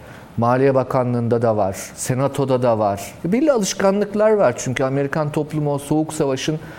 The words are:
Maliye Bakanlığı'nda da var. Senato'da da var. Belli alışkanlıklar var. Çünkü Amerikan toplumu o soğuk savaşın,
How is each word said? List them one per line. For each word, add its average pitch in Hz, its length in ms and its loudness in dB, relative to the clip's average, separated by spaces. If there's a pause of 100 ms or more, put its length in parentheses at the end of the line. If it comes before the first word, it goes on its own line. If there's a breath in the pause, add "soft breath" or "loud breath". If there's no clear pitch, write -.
(380 loud breath)
Maliye 127 380 4
Bakanlığı'nda 120 680 0
da 113 160 2
var. 98 200 0 (180)
Senato'da 131 680 0
da 113 160 4
var. 101 340 -2 (120)
Belli 254 260 2
alışkanlıklar 208 800 0
var. 190 260 4
Çünkü 131 260 -4
Amerikan 139 480 -2
toplumu 151 420 -2
o 143 40 0
soğuk 151 360 -2
savaşın, 143 460 -2 (200 loud breath)